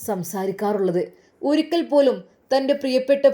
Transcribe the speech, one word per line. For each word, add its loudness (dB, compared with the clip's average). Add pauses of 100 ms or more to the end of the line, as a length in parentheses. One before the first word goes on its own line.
സംസാരിക്കാറുള്ളത്. -2 (400)
ഒരിക്കൽ 0
പോലും 2 (320)
തൻ്റെ 2
പ്രിയപ്പെട്ട 0